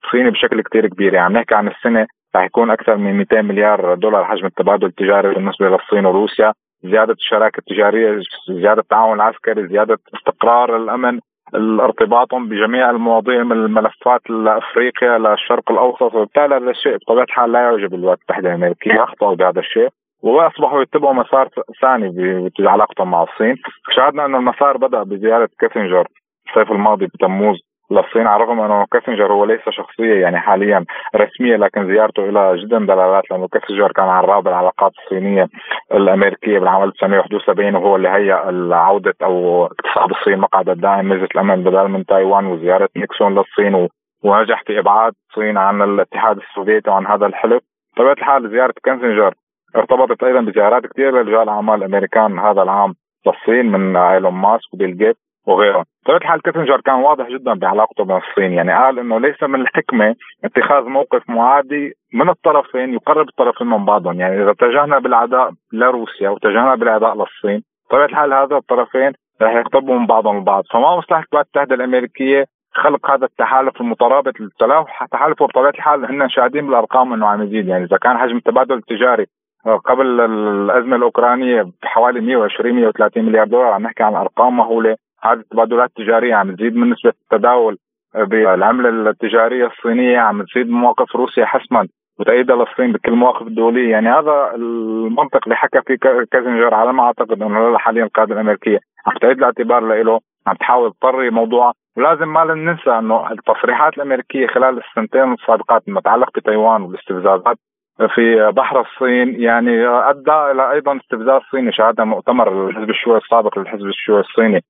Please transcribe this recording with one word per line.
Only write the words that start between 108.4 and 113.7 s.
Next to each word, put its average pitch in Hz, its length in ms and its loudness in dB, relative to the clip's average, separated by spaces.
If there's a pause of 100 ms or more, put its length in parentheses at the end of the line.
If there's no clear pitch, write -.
بحر 131 260 0
الصين 123 600 -2
يعني 117 460 2
أدى 139 640 0
إلى 131 200 0
أيضا 139 260 -2
استفزاز 127 440 0 (100)
صيني. 127 200 -2
شاهدنا 113 340 0
مؤتمر 104 640 -2
الحزب 107 200 -8
الشيوعي 113 300 0
السابق 107 400 0
للحزب 101 260 -10